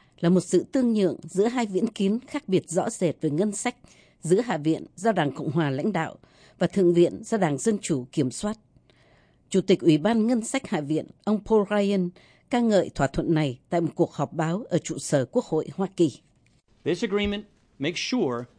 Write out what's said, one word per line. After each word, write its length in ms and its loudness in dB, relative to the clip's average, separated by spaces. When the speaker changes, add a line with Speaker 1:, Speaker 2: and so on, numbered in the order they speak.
Speaker 1:
là 100 2
một 120 6
sự 300 0
tương 220 2
nhượng 300 0
giữa 240 0
hai 180 -2
viễn 220 -2
kiến 400 -2
khác 200 -8
biệt 220 0
rõ 200 -2
rệt 320 -2
về 80 0
ngân 220 0
sách 240 -6
giữa 200 2
Hạ 160 -2
viện 280 -2
do 160 0
Đảng 200 0
Cộng 200 -6
hòa 180 0
lãnh 240 -2
đạo 220 -4
và 80 2
Thượng 260 4
viện 300 4
do 140 -4
Đảng 200 0
Dân 240 0
chủ 300 -4
kiểm 200 0
soát. 260 -6
Chủ 120 2
tịch 180 4
Ủy 180 6
ban 300 2
Ngân 160 0
sách 240 -6
Hạ 140 -2
viện, 260 -4
ông 220 0
Paul 240 4
Ryan, 400 0
ca 100 0
ngợi 360 4
thỏa 120 2
thuận 260 -2
này 260 0
tại 120 0
một 140 -2
cuộc 180 0
họp 200 -4
báo 360 -2
ở 80 2
trụ 200 -8
sở 280 0
Quốc 200 -2
hội 300 -2
Hoa 120 -2
Kỳ. 220 2
Speaker 2:
This 200 -4
agreement 400 -2
makes 200 -4
sure 440 -2